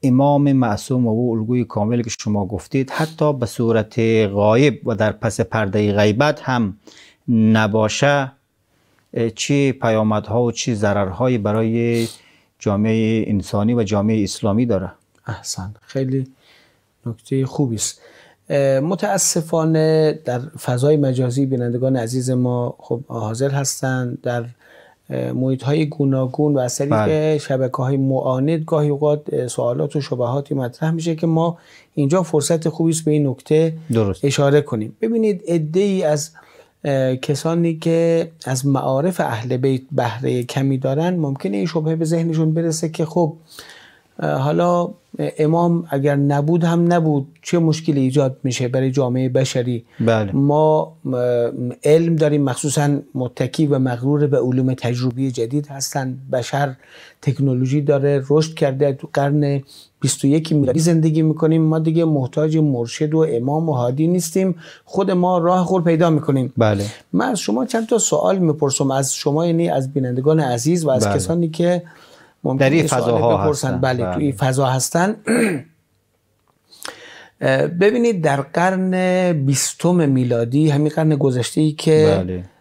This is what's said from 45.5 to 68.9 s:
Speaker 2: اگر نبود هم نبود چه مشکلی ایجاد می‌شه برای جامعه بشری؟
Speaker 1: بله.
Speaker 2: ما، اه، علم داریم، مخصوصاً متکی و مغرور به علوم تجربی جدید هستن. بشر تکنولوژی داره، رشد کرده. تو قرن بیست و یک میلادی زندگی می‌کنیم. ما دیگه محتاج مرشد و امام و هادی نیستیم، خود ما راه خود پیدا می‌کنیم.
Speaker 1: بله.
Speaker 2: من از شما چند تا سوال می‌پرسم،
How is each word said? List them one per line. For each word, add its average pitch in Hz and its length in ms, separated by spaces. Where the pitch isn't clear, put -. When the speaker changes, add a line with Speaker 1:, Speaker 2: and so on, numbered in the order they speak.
Speaker 2:
اگر 143 260
نبود 143 480
هم 170 280
نبود 156 340
چه - 160
مشکلی 160 420
ایجاد 131 420
می‌شه 127 260
برای 131 220
جامعه 127 380
بشری؟ 123 560
Speaker 1:
بله. 110 320
Speaker 2:
ما، 156 600
اه، 135 60
علم 165 320
داریم، 151 260
مخصوصاً 143 460
متکی 127 520
و 139 120
مغرور 131 480
به 135 140
علوم 127 340
تجربی 123 560
جدید 123 360
هستن. 135 520
بشر 131 440
تکنولوژی 131 580
داره، 143 500
رشد 156 240
کرده. 139 380
تو - 200
قرن 143 500
بیست - 240
و - 20
یک 156 260
میلادی 139 280
زندگی 160 420
می‌کنیم. 160 400
ما 160 160
دیگه 160 260
محتاج 156 520
مرشد 151 580
و 160 160
امام 139 380
و 156 40
هادی 131 340
نیستیم، 180 480
خود 190 260
ما 180 280
راه 180 260
خود 180 200
پیدا 165 260
می‌کنیم. 139 460
Speaker 1:
بله. 107 280
Speaker 2:
من - 160
از 226 120
شما 233 260
چند 226 220
تا 233 100
سوال 185 400
می‌پرسم، 147 520